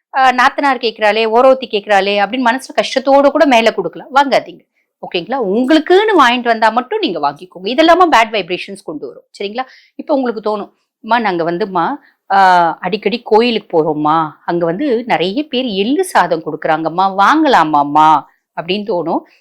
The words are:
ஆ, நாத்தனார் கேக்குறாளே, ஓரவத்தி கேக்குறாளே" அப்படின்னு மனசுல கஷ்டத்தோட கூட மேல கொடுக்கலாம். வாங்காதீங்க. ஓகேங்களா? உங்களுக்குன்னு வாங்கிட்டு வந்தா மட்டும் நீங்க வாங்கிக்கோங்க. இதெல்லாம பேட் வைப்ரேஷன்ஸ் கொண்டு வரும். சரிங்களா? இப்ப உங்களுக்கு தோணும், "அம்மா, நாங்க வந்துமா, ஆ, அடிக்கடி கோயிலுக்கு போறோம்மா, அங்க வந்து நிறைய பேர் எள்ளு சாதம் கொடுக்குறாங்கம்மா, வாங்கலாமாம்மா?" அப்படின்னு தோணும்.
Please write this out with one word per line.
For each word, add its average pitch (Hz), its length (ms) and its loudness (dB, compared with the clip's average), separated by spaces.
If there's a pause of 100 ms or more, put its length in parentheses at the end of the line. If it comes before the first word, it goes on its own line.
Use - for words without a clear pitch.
(180)
ஆ, 262 140 4
நாத்தனார் 269 460 0
கேக்குறாளே, 214 480 0
ஓரவத்தி 254 440 2
கேக்குறாளே" 202 520 0
அப்படின்னு 240 240 -2
மனசுல 247 360 -2
கஷ்டத்தோட 277 480 2
கூட 311 160 4
மேல 226 280 2
கொடுக்கலாம். 170 420 -8
வாங்காதீங்க. 214 520 -2 (340)
ஓகேங்களா? 185 380 -6 (140)
உங்களுக்குன்னு 311 640 2
வாங்கிட்டு 247 260 2
வந்தா 226 260 0
மட்டும் 247 300 -4
நீங்க 165 320 -4
வாங்கிக்கோங்க. 180 360 -14
இதெல்லாம 330 440 4
பேட் 226 200 2
வைப்ரேஷன்ஸ் 185 520 -8
கொண்டு 143 240 -12
வரும். - 160 -18 (160)
சரிங்களா? 208 260 -8 (300)
இப்ப - 180 -6
உங்களுக்கு 233 360 -4
தோணும், 208 220 -6 (300)
"அம்மா, 226 180 0
நாங்க 185 320 -2
வந்துமா, 185 440 -4 (380)
ஆ, 180 460 4
அடிக்கடி 208 420 -4
கோயிலுக்கு 220 600 0
போறோம்மா, 151 480 -2 (160)
அங்க 170 200 -4
வந்து 226 400 -4
நிறைய 196 380 -2
பேர் 262 220 -4
எள்ளு 226 360 -2
சாதம் 175 420 0
கொடுக்குறாங்கம்மா, 160 760 -4
வாங்கலாமாம்மா?" 156 1040 4 (400)
அப்படின்னு 202 320 -6
தோணும். 175 260 -4 (220)